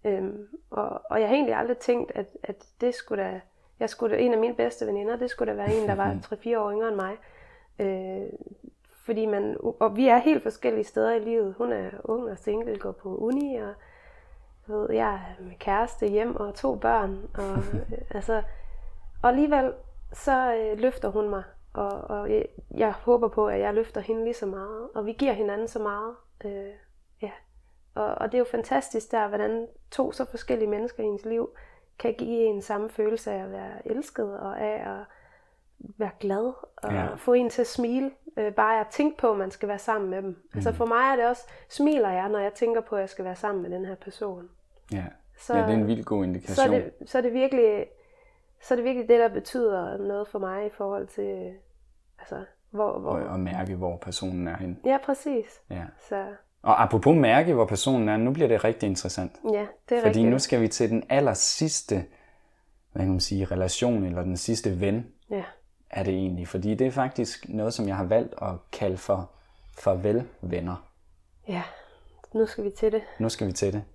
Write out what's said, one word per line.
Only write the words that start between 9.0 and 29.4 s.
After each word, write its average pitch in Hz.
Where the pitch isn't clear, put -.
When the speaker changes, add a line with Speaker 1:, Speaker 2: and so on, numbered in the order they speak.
Speaker 1:
fordi 220
man, 208
og 208
vi 262
er 233
helt 294
forskellige 220
steder 220
i 233
livet. 214
Hun 240
er 190
ung 233
og 190
single, 214
går 196
på 190
uni, 262
og, 208
ved, 208
jeg 220
er 185
med 180
kæreste, 214
hjem 208
og 202
to 269
børn. 208
Og, 196
Speaker 2:
<laughs> -
Speaker 1:
øh, -
altså, 214
og 233
alligevel, 269
så, 262
øh, 220
løfter 240
hun 208
mig, 196
og, 202
og 208
jeg, 214
jeg 220
håber 233
på, 214
at 196
jeg 202
løfter 220
hende 226
lige 233
så 220
meget, 202
og 214
vi 226
giver 269
hinanden 214
så -
meget. 214
Øh, 202
ja. 202
Og, 214
og -
det 208
er 254
jo 247
fantastisk 233
der, 214
hvordan 214